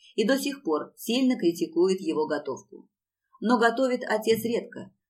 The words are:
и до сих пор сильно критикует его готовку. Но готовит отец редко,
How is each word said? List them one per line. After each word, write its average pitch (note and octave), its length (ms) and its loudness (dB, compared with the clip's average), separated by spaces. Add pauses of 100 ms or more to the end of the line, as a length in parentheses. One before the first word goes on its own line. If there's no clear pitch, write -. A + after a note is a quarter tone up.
(160)
и G#3+ 100 2
до C4+ 140 4
сих C#4 240 -6
пор - 320 -2
сильно B3+ 420 0
критикует E3+ 640 0
его D#3 280 -2
готовку. - 600 -8 (520)
Но A3+ 180 2
готовит A#3+ 480 2
отец G#3+ 380 2
редко, - 440 -6 (200)